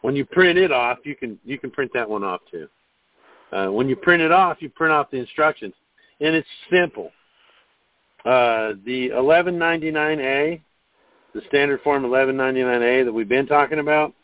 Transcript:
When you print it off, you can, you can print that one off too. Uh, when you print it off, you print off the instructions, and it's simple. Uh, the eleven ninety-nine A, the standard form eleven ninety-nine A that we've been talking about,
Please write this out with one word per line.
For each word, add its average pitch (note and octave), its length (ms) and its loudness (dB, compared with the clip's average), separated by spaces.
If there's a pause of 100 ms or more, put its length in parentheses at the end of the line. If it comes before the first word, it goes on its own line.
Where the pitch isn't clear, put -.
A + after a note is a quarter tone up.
When C3 140 -2
you C#3 100 -2
print F3+ 340 2
it F#3 120 2
off, B2 340 0
you C#3+ 100 -10
can, A#2 300 -12
you C3 120 -10
can B2+ 140 -12
print C3+ 220 -6
that A#2 160 -4
one G#2 140 -4
off F#2 180 -6 (100)
too. D#2+ 160 -14 (840)
Uh, F#2+ 160 -2
when A2+ 200 -2
you B2+ 80 0
print F3 260 2
it D#3+ 100 2
off, F3 280 2
you D3 100 -14
print D#3+ 220 0
off D3 200 0
the C3+ 60 -6
instructions, B2+ 560 -2 (460)
and D#3 160 0
it's D#3 120 -2 (240)
simple. E3+ 400 0 (1120)
Uh, A2+ 480 2 (120)
the B2+ 220 -4
eleven E3 500 2
ninety-nine D#3 640 -2
A, C#3+ 420 -2 (720)
the G#2+ 140 -10
standard C#3+ 340 0
form C#3 240 0
eleven C3 300 2
ninety-nine B2+ 460 0
A B2+ 220 2
that A#2 100 -2
we've A2 160 -4
been C3 180 0
talking D3 320 0
about, D3+ 340 0 (100)